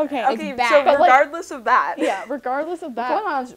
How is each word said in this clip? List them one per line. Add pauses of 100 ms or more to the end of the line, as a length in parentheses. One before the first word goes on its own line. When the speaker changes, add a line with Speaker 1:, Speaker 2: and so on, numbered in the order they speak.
Speaker 1:
Okay.
Speaker 2:
It's
Speaker 3:
Okay,
Speaker 2:
bad.
Speaker 3:
so
Speaker 1:
But,
like,
Speaker 3:
regardless
of
that.
Speaker 1:
yeah,
regardless
of
that, (120)
Speaker 2:
Going
on (100)